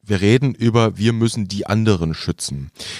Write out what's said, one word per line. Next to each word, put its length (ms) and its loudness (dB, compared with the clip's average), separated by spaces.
wir 160 -2
reden 320 4
über, 460 2
wir 140 2
müssen 340 0
die 180 -6
anderen 480 0
schützen. 600 -8